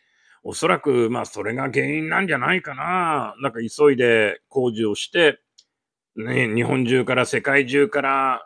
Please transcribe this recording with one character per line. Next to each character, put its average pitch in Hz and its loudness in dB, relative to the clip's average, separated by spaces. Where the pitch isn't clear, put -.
お - -10
そ - -2
ら 175 2
く、 120 2
ま 117 -2
あ、 113 -4
そ - -12
れ 110 -4
が 131 -6
原 135 -2
因 156 -4
な 175 0
ん 196 -4
じ 160 -2
ゃ 139 -2
な 143 0
い 180 -4
か 147 -14
な。 151 -4
な 135 -2
ん - -6
か 117 -10
急 143 4
い 135 2
で 113 4
工 127 -2
事 110 -2
を 104 0
し - -8
て、 165 4
ね、 123 -2
日 120 2
本 131 0
中 123 2
か 123 -2
ら、 127 2
世 117 -4
界 139 2
中 139 2
か 143 -2
ら、 135 -2